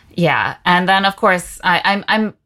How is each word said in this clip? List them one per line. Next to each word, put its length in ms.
Yeah. 540
And 240
then, 160
of 120
course, 460
I, 220
I'm, 240
I'm 260